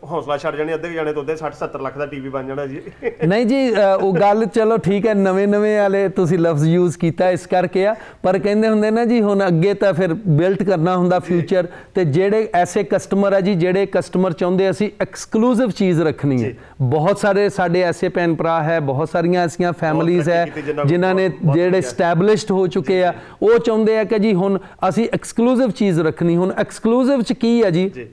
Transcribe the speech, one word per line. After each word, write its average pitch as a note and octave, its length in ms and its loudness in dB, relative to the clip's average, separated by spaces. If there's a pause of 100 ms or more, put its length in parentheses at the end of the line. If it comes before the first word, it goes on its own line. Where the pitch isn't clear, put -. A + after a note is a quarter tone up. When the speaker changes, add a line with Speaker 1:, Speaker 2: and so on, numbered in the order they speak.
(100)
Speaker 1:
ਹੌਸਲਾ C#3+ 260 -4
ਛੱਡ C#3+ 200 -6
ਜਾਣੇ, D3+ 180 -4
ਅੱਧੇ D#3+ 140 -6
ਕੁ E3+ 60 -10
ਜਾਣੇ D#3 180 -4
ਤੋਂ D3 100 -4
ਅੱਧੇ, D3+ 140 -4
ਸੱਠ D3+ 180 -8
ਸੱਤਰ D#3 260 -10
ਲੱਖ C3+ 180 -8
ਦਾ D3 80 -6
ਟੀ C3+ 140 -12
ਵੀ C3 80 -10
ਬਣ C3 180 -8
ਜਾਣਾ C#3 200 -8
ਜੀ। C#3 160 -12 (460)
Speaker 2:
ਨਹੀਂ G#3+ 180 2
ਜੀ, C4 260 2
ਅ, - 20 0 (260)
ਉਹ F#3+ 140 0
ਗੱਲ G#3 300 2
ਚਲੋ A3 320 0
ਠੀਕ G3+ 300 0
ਹੈ, A3 80 2
ਨਵੇਂ-ਨਵੇਂ G3+ 680 2
ਵਾਲੇ G3 280 2
ਤੁਸੀਂ F3+ 300 0
ਲਫ਼ਜ਼ D#3+ 300 2
ਯੂਜ਼ F3 300 2
ਕੀਤਾ F3+ 320 0
ਇਸ F3+ 160 -4
ਕਰਕੇ F#3 400 0
ਆ, G#3+ 80 0 (280)
ਪਰ F#3 160 2
ਕਹਿੰਦੇ G#3 300 0
ਹੁੰਦੇ G#3+ 220 2
ਨਾ A#3 140 0
ਜੀ, A#3 160 2
ਹੁਣ G3+ 260 2
ਅੱਗੇ F3+ 280 2
ਤਾਂ G3+ 180 2
ਫਿਰ E3+ 220 0
ਬਿਲਡ F#3 480 0
ਕਰਨਾ F3+ 340 0
ਹੁੰਦਾ F3+ 220 2
Speaker 1:
ਜੀ। F3 80 -6
Speaker 2:
ਫਿਊਚਰ, F3 420 0 (260)
ਤੇ F#3+ 100 2
ਜਿਹੜੇ G3+ 500 2
ਐਸੇ G3+ 300 0
ਕਸਟਮਰ G3 480 0
ਆ G3 80 2
ਜੀ, G3 140 0
ਜਿਹੜੇ F3+ 320 0
ਕਸਟਮਰ F#3 460 -2
ਚਾਹੁੰਦੇ F#3 380 0
ਅਸੀਂ G3+ 200 -2 (100)
ਐਕਸਕਲੂਸਿਵ A3+ 680 0
ਚੀਜ਼ F3 320 0
ਰੱਖਣੀ C#3 400 0
ਹੈ। C3+ 60 -2
Speaker 1:
ਜੀ। A#2 60 -8 (260)
Speaker 2:
ਬਹੁਤ D#3 380 0
ਸਾਰੇ G3+ 300 2
ਸਾਡੇ F3+ 340 0
ਐਸੇ F3 260 0
ਭੈਣ E3+ 260 0
ਭਰਾ E3 280 0
ਹੈ, E3 180 0
ਬਹੁਤ C#3+ 280 -2
ਸਾਰੀਆਂ F3 360 0
ਐਸੀਆਂ F3 280 -2
Speaker 1:
ਬਹੁਤ - 80 -8
Speaker 2:
ਫੈਮਿਲੀਜ਼ E3 440 0
Speaker 1:
ਤਰੱਕੀ E3+ 140 2
Speaker 2:
ਹੈ, E3+ 60 2
Speaker 1:
ਕੀਤੀ D3 180 -10
ਜਿਨ੍ਹਾਂ D3 220 -4
ਨੂੰ C#3+ 40 2
Speaker 2:
ਜਿਨ੍ਹਾਂ F3+ 260 2
ਨੇ F#3+ 140 0
Speaker 1:
ਬਹੁਤ, - 140 -6
ਬਹੁਤ D3 140 2
Speaker 2:
ਜਿਹੜੇ F3 120 2
Speaker 1:
ਵਧੀਆ। F3+ 200 0
Speaker 2:
ਐਸਟੈਬਲਿਸ਼ਡ F3+ 640 0
ਹੋ F#3+ 160 2
ਚੁੱਕੇ F#3+ 280 -2
Speaker 1:
ਜੀ, F#3 60 2
Speaker 2:
ਆ, F3 120 2
Speaker 1:
ਜੀ। - 380 -2
Speaker 2:
ਉਹ A#3 80 6
ਚਾਹੁੰਦੇ A3 400 2
ਆ A3 60 0
ਕਿ G#3+ 140 -2
ਜੀ G#3 160 2
ਹੁਣ F#3+ 240 0 (300)
ਅਸੀਂ A3 240 0
ਐਕਸਕਲੂਸਿਵ A#3+ 580 0
ਚੀਜ਼ F#3 300 0
ਰੱਖਣੀ। E3+ 360 0
ਹੁਣ F#3 220 0
ਐਕਸਕਲੂਸਿਵ A#3+ 640 0
'ਚ - 100 -4
ਕੀ A#3 320 2
ਹੈ F#3+ 60 2
ਜੀ? F3+ 180 0
Speaker 1:
ਜੀ। B2+ 240 -12